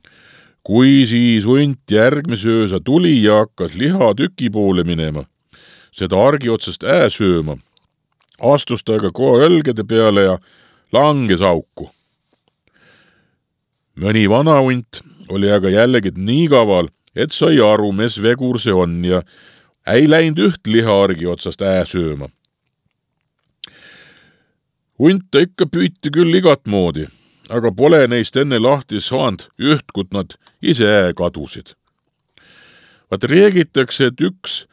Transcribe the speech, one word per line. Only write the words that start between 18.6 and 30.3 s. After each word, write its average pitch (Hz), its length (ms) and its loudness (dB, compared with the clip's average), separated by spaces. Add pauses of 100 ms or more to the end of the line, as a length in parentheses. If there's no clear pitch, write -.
see 104 120 0
on, 87 320 0
ja 90 160 0 (680)
ei 139 220 2
läinud 160 380 0
üht - 200 -6
lihaargi 98 600 0
otsast 85 340 -8
ää 95 240 -2
sööma. 76 440 -6 (2750)
Hunte 160 460 2
ikka 180 240 -4
püüti 170 440 -4
küll 165 220 2
igat 175 300 2
moodi, 87 400 -2 (440)
aga 113 220 -2
pole 147 280 4 (100)
neist 120 280 -2
enne 135 220 0
lahti 123 420 -2
saanud 127 440 -4 (160)
üht, 143 320 -2
kut 98 200 -8
nad 98 200 -6 (280)